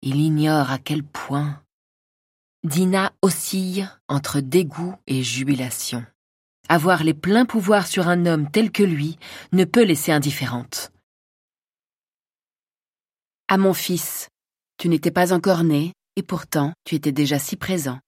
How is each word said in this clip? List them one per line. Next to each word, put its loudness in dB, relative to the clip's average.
Il -2
ignore 2
à -2
quel -6
point. -6
Dina 0
oscille -2
entre -2
dégoût 0
et -2
jubilation. -4
Avoir 4
les 2
pleins 2
pouvoirs 2
sur 0
un 2
homme 0
tel 0
que 2
lui -2
ne 4
peut 4
laisser 2
indifférente. -4
À 4
mon 4
fils, -6
tu -4
n'étais 2
pas 2
encore 2
né, 0
et -4
pourtant -4
tu -4
étais 0
déjà 0
si -8
présent. -4